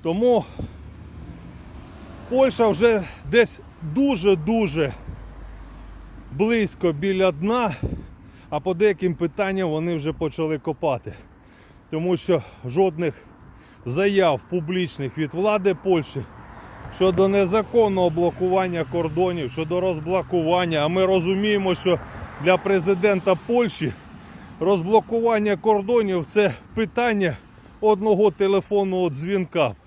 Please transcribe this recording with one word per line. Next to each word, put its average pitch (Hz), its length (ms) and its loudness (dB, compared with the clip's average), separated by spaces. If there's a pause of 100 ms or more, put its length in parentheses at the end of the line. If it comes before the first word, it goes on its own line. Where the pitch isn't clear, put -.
Тому 214 420 2 (1800)
Польща 247 400 4
вже 202 340 4 (280)
десь 226 300 2 (220)
дуже-дуже 175 1080 0 (1400)
близько 190 600 0
біля 185 400 2
дна, 208 400 0 (760)
а 151 100 -4
по 185 140 -2
деяким 180 400 0
питанням 190 560 -2
вони 165 260 -2
вже 151 160 -4
почали 156 460 -4
копати. 135 540 -4 (760)
Тому 170 260 -2
що 165 260 0 (220)
жодних 160 500 0 (680)
заяв 175 560 2 (100)
публічних 170 680 -4
від 156 160 -4
влади 196 400 0
Польщі 165 460 -2 (760)
щодо 190 320 4
незаконного 196 840 2
блокування 175 760 0
кордонів, 165 680 -2
щодо 160 300 -2
розблокування, 170 1000 0
а 147 100 2
ми 185 180 2
розуміємо, 190 680 2
що 175 240 0 (460)
для 180 120 6
президента 190 800 2
Польщі 233 580 -2 (680)
розблокування 208 960 2
кордонів — 202 720 2
це 202 260 2 (200)
питання 208 640 0 (440)
одного 208 500 4
телефонного 190 800 0
дзвінка. 160 640 -2 (120)